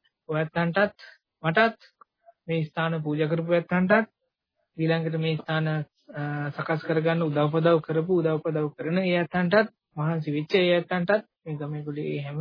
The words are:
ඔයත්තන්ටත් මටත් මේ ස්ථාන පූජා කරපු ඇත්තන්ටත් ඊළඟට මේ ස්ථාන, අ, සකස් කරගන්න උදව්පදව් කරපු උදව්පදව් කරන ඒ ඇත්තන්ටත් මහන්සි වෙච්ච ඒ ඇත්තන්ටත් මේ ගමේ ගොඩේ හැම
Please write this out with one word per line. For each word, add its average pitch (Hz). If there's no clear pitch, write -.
ඔයත්තන්ටත් 170
මටත් 220
මේ 165
ස්ථාන 165
පූජා 151
කරපු 165
ඇත්තන්ටත් 185
ඊළඟට 160
මේ 160
ස්ථාන, 156
අ, 160
සකස් 156
කරගන්න 165
උදව්පදව් 160
කරපු 160
උදව්පදව් 156
කරන 156
ඒ 185
ඇත්තන්ටත් 180
මහන්සි 156
වෙච්ච 147
ඒ 180
ඇත්තන්ටත් 175
මේ 156
ගමේ 151
ගොඩේ 147
හැම 143